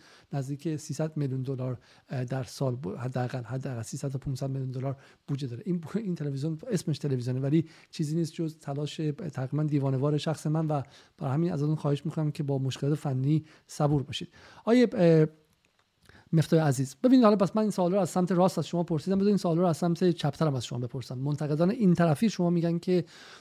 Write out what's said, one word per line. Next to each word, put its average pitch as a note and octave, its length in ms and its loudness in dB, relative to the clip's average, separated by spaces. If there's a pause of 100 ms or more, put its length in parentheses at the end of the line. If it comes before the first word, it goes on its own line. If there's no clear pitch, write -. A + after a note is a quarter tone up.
(320)
نزدیک C#3+ 440 -4
سیصد D#3 400 -6
میلیون C3 260 -2
دلار، B2+ 360 -6 (300)
اه، B2+ 160 -4
در C3 180 -4
سال B2+ 340 -4
ب-، F3+ 200 -8
حداقل، B2 460 -4
حداقل B2+ 400 -8
سیصد C#3 260 -8
تا C3+ 100 -6
پونصد C3+ 320 -6
میلیون C3 200 -6
دلار C3 260 -6 (300)
بودجه C#3+ 200 -4
داره. A#2 200 -10
این F3+ 140 -2
ب-، E3 160 -8
این G3+ 180 -2
تلویزیون D3 440 -4 (120)
اسمش E3 280 -2
تلویزیونه، B2+ 420 -2
ولی D#3 280 2 (220)
چیزی D#3 260 -4
نیست E3 160 -2
جز D#3+ 260 -6
تلاش، C#3+ 420 -6
اه، D3+ 120 -2
تقریباً C#3+ 500 -4
دیوانه‌وار C#3+ 560 0
شخص D3+ 280 -4
من D#3 200 -2
و D3 160 -2 (360)
برای C3+ 160 -2
همین E3+ 180 0
از C#3+ 100 -2
اون D3+ 120 0
خواهش C#3+ 320 -2
می‌کنم D#3 240 -2
که D#3 120 -6
با C#3 160 -2
مشکلات C3+ 360 -2
فنی D3 500 0 (220)
صبور D3 360 0
باشید. B2+ 260 -10 (360)
آیه، A#3 280 6
اه، E3 340 6 (1040)
مفتاح D#3+ 280 6
عزیز، C3+ 420 0
ببینید B3+ 220 8
حالا G#3+ 120 8
پس F#3+ 200 2
من G#3+ 60 2
این G#3+ 80 0
سوال F3+ 220 0
رو G3+ 80 2
از F3 100 0
سمت F3+ 220 2
راست F3+ 260 4
از D#3 80 -2
شما F3 160 -2
پرسیدم، F#3 360 0
بذار G3 100 4
این G#3 80 4
سوال E3+ 220 0
رو F3+ 80 4
از D#3+ 100 2
سمت F3 340 2
چپ‌ترم D#3 440 -2
از B2 120 -4
شما C3 120 -6
بپرسم. B2 400 -8
منتقدان D3 520 0
این G#3+ 240 4
طرفی E3+ 360 2
شما F3 200 0
می‌گن E3+ 280 0
که F3 260 0 (360)